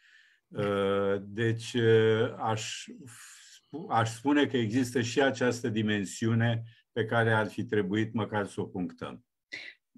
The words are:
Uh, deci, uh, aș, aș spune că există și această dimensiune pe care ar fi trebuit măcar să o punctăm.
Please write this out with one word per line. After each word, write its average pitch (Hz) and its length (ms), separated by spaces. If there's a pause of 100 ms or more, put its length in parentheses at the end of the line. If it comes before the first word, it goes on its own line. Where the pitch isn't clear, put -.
(480)
Uh, 101 720
deci, 113 520
uh, 113 640
aș, 113 460 (1040)
aș 113 200
spune 143 380
că 135 100
există 120 440
și 113 200
această 127 480
dimensiune 113 960 (300)
pe 113 120
care 113 280
ar 107 140
fi 98 180
trebuit 107 480
măcar 104 320
să 95 160
o 85 40
punctăm. 80 600 (720)